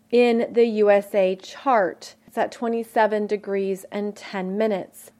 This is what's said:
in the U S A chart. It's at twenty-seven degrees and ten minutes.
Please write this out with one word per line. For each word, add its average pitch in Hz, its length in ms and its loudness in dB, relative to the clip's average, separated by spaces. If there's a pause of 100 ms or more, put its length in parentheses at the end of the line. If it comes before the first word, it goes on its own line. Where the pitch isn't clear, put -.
(100)
in 240 420 2
the 233 140 4
U 214 240 4
S 202 240 2
A 190 220 2
chart. - 760 -2 (120)
It's - 120 -12
at - 140 -2
twenty-seven 220 760 -2
degrees 196 640 -4
and 208 240 -6
ten 190 420 -8
minutes. 208 640 -4